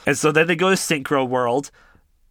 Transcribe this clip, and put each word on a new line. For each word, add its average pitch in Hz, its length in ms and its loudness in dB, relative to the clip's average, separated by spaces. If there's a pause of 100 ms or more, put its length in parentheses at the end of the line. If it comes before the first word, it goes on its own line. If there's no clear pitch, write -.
And 143 100 0
so 151 140 2
then 160 160 2
they 175 80 0
go 180 140 0
to 190 80 4
Synchro 135 500 -2
World. 127 440 -2 (600)